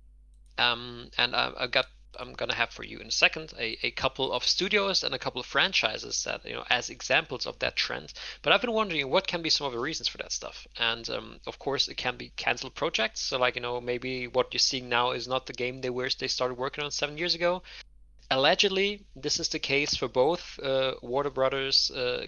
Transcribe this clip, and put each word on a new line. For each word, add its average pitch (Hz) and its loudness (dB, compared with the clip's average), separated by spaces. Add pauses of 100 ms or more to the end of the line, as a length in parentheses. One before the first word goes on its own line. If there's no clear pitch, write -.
(580)
Um, 120 0
and 123 2
I, 123 2
I've 127 -4
got, 131 4 (340)
I'm 123 -10
gonna - -4
have 117 0
for 117 -12
you 107 -10
in 107 -14
a 113 -4
second - 2
a, 117 -4
a 120 0
couple - 0
of 123 -2
studios 196 2
and 139 -2
a 123 -2
couple 127 -4
of 120 -8
franchises 120 2
that, - -6
you 113 -8
know, 120 -6
as 120 2
examples 139 0
of - -8
that - -2
trend. - -2 (300)
But 147 4
I've 190 6
been 233 -2
wondering 170 0
what 185 4
can 170 -2
be 160 0
some 147 2
of 135 -2
the 117 -4
reasons 143 -2
for - -12
that - -6
stuff. - -8 (100)
And, 117 0
um, 113 -6
of 117 -8
course, 139 0
it - -10
can 123 -2
be 123 -10
canceled 123 -2
projects. 190 -2
So, 135 -2
like, 123 4
you 123 -6
know, 123 -2
maybe 123 -4
what 123 0
you're 123 -2
seeing 127 2
now 123 4
is 123 -4
not 131 0
the - -10
game 127 -4
they 131 -2
wish 123 0
they - -4
started 127 0
working 135 -4
on 143 -4
seven 147 -2
years 170 0
ago. 175 0 (680)
Allegedly, 190 4 (100)
this 143 -2
is 156 0
the 156 -2
case 143 2
for 139 0
both, 135 2
uh, 131 2 (100)
Warner 135 0
Brothers, 135 2
uh, 123 -2